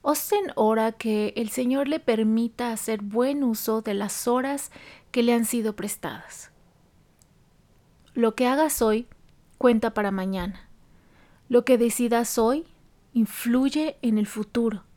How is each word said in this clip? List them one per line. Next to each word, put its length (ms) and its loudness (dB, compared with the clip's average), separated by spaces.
Austen 520 0
ora 380 2
que 440 -2
el 120 -4
Señor 380 0
le 120 -2
permita 720 0
hacer 320 -4
buen 400 0
uso 400 -2
de 100 -4
las 340 -4
horas 440 -2
que 100 0
le 100 2
han 140 2
sido 300 -2
prestadas. 760 -10
"Lo 180 2
que 140 0
hagas 340 2
hoy 260 2
cuenta 340 4
para 160 -2
mañana. 580 -6
Lo 160 4
que 120 6
decidas 600 0
hoy 260 2
influye 880 0
en 160 2
el 80 2
futuro. 600 -4